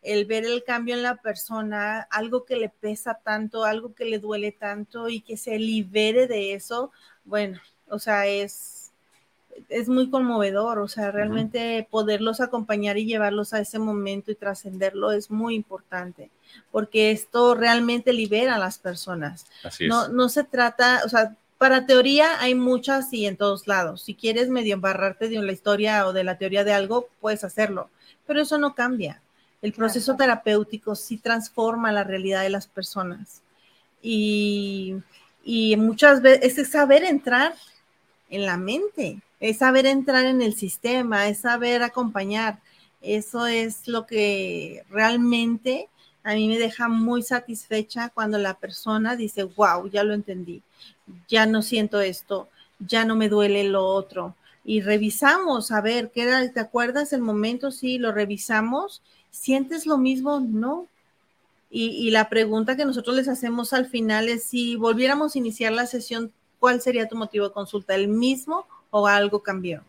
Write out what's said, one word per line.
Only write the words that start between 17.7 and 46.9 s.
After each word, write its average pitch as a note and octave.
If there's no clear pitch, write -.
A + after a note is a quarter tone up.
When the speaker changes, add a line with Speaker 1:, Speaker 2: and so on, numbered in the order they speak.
Speaker 1:
libera A3+
a G#3+
las F#3+
personas. F3
Speaker 2:
Así -
Speaker 1:
No, A#3
Speaker 2:
es. -
Speaker 1:
no B3
se D4
trata, B3
o A3+
sea, A3
para C4
teoría C#4
hay B3+
muchas B3+
y A3
en G3
todos G3+
lados. F#3
Si G#3
quieres A#3
medio A3+
embarrarte G3
de A3
la G3
historia G#3
o F#3
de F#3+
la F#3
teoría G3
de G#3
algo, G#3
puedes G#3+
hacerlo, G3+
pero D4
eso D4+
no C#4+
cambia. A#3+
El G#3+
proceso A3+
Speaker 3:
Claro. C4
Speaker 1:
terapéutico G#3+
sí A3
transforma A3+
la G3+
realidad F#3+
de G3
las G3
personas. F#3+
Y, G#3
y A3
muchas A#3
veces C4
es C#4
saber D4
entrar C#4+
en G3
la F3+
mente, A#3
es G#3+
saber C4
entrar C4+
en C4
el A3
sistema, A3
es G#3
saber A#3+
acompañar. G#3+
Eso G#3+
es A3+
lo A3+
que G3
realmente A#3
a G#3+
mí G#3+
me A3
deja A#3
muy A#3